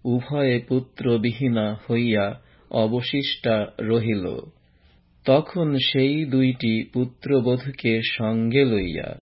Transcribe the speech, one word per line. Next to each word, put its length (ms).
উভয়ে 540
পুত্রবিহীনা 1080
হইয়া 500
অবশিষ্টা 960
রহিল। 560
তখন 520
সেই 320
দুইটি 680
পুত্রবধূকে 1120
সঙ্গে 600
লইয়া 600